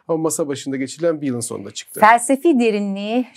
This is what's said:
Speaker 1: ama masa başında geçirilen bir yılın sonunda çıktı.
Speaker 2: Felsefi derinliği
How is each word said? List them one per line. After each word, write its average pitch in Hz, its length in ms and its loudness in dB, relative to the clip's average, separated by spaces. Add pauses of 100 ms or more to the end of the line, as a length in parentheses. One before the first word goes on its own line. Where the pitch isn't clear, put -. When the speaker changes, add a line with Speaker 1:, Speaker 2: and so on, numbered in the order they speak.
Speaker 1:
ama 165 100 0
masa 160 300 -2
başında 135 280 -6
geçirilen 151 440 -2
bir 143 60 -6
yılın 123 140 -2
sonunda 104 300 -10
çıktı. - 300 -14
Speaker 2:
Felsefi 240 600 4
derinliği 208 680 -2 (100)